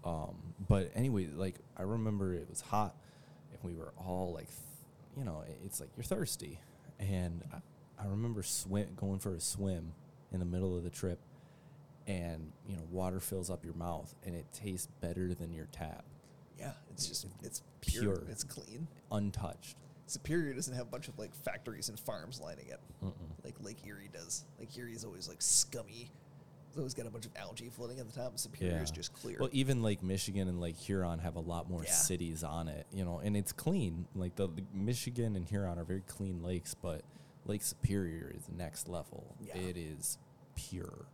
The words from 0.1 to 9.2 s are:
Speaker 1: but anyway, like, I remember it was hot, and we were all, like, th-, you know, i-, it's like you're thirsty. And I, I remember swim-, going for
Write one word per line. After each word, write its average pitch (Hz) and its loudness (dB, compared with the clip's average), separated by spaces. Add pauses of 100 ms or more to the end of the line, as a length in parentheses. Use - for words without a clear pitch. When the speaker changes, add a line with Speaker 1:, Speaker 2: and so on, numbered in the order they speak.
Speaker 1:
but 95 8
anyway, 110 4
like, 87 0 (220)
I - -4
remember 104 4
it 82 -2
was 87 -4
hot, 104 4 (560)
and - -14 (100)
we 85 -4
were 80 -6
all, 92 0
like, 82 -6
th-, - -14
you 135 0
know, 80 -2
i-, 76 -10
it's - -4
like 76 -8
you're 120 -4
thirsty. 131 0 (380)
And 90 2
I, - -8 (440)
I 104 -2
remember 107 2
swim-, 95 2
going 95 2
for 95 0